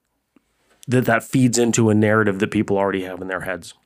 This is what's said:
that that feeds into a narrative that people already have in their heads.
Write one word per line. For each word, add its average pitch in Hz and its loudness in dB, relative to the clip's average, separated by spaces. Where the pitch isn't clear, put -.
that 127 2
that 120 0
feeds 127 2
into 117 2
a 107 4
narrative 107 2
that 104 -2
people 104 0
already 98 -2
have 92 -12
in 92 -12
their 92 -6
heads. 87 -8